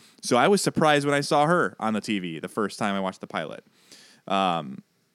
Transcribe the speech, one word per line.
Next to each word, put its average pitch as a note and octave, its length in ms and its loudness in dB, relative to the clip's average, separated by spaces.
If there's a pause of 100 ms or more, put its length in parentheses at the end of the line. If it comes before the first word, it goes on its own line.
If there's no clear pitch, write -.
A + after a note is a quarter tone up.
(220)
So - 140 0
I B2+ 100 6
was G3 160 4
surprised D3 440 2
when C#3+ 80 2
I C#3+ 80 0
saw D3 240 2
her D#3 340 0
on A2 140 -2
the G#2 80 -2
T G#2+ 160 -4
V E2+ 200 -6
the D#2+ 100 -8
first G2+ 300 -4
time G2+ 160 -2
I G2 60 -2
watched F#2+ 220 -6
the G2 40 -12
pilot. D2+ 380 -8 (640)
Um, F2 540 -2 (320)